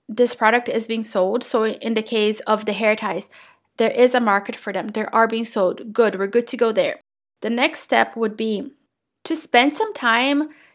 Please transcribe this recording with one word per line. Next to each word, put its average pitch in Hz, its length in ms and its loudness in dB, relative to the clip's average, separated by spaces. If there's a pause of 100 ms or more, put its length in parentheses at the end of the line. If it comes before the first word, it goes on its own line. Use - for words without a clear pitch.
this 233 260 2
product 233 320 2
is 226 180 -2
being 226 180 -4
sold. 202 420 0
So 220 200 0
in 220 280 -4
the 220 100 -2
case 214 380 0
of 214 240 0
the 214 80 -2
hair 214 200 2
ties, 202 360 -6 (480)
there 226 140 2
is 247 220 6
a 254 60 4
market 208 380 0
for - 160 -10
them. 196 160 -6
They 214 160 -4
are 226 240 2
being 226 160 -4
sold. 208 480 -2
Good, 208 260 2
we're 196 80 -2
good 233 200 0
to 247 100 -6
go 226 160 0
there. 175 260 0 (420)
The 214 80 -4
next 254 320 -2
step 226 360 2
would 214 180 -4
be 220 380 -4 (500)
to 330 120 -4
spend 285 420 2
some 440 160 -2
time 269 560 0 (260)